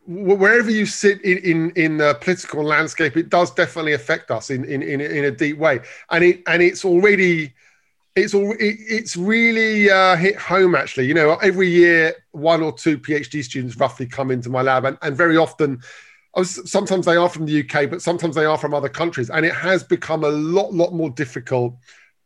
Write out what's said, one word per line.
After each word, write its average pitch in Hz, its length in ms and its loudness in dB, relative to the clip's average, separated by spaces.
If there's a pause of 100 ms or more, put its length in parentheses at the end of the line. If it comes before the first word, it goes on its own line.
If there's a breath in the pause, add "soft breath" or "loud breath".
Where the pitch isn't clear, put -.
w-, 190 280 0
wherever 214 340 4
you 214 160 0
sit 202 360 0
in, 190 160 2
in, 165 340 0
in 160 240 0
the 147 180 2
political 175 480 -4
landscape, 151 540 -2
it 170 120 -2
does 175 240 2
definitely 160 420 -2
affect 156 360 -4
us 113 200 -6
in, 131 160 -4
in, 143 160 -6
in, 143 180 -4
in 151 240 -4
a 143 80 0
deep 147 260 -4
way, 143 220 0 (320 loud breath)
and 170 100 2
it, 175 240 4
and 170 160 2
it's 180 220 0
already, 180 720 2 (600)
it's 202 180 0
al-, 202 180 0
it, 214 260 -2
it's 220 380 -8
really, 220 760 2
uh, 190 260 4
hit 196 200 0
home, 180 380 2
actually. 131 320 -2
You 147 80 0
know, 160 220 4
every 190 320 2
year, 170 460 4 (180)
one 160 300 0
or 156 100 -4
two 156 240 -2
P 139 180 -6
H 143 160 -4
D 151 120 -6
students 123 340 -8
roughly 131 300 -2
come 131 240 -6
into 123 200 -4
my 127 120 -2
lab, 131 220 2
and, 139 180 -4
and 147 140 -6
very 165 200 4
often, 151 440 0 (540 loud breath)
I 180 60 -2
was, 185 300 -6
sometimes 190 360 0
they 170 100 4
are 175 120 4
from 160 180 -8
the 151 60 -4
U 147 120 0
K, 143 220 -2
but 131 160 -8
sometimes 170 320 -4
they 156 100 0
are 156 140 2
from 147 160 -6
other 139 140 -2
countries, 135 420 -6
and 160 160 0
it 170 80 -2
has 175 300 -2
become 160 400 -6
a 147 40 2
lot, 160 440 -2
lot 175 200 0
more 160 180 -4
difficult, 127 640 -6 (520 soft breath)